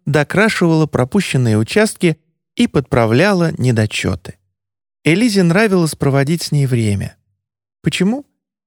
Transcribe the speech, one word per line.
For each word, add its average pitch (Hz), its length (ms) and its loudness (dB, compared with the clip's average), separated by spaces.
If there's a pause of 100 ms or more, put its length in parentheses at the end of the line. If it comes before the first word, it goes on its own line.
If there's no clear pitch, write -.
докрашивала 160 800 0
пропущенные 127 720 0
участки 175 600 0 (380)
и 240 120 2
подправляла 156 920 0
недочеты. 110 800 -2 (680)
Элизе 196 400 2
нравилось 180 520 0
проводить 139 480 0
с - 80 -10
ней 143 140 0
время. 110 520 -2 (640)
Почему? 214 440 -4 (420)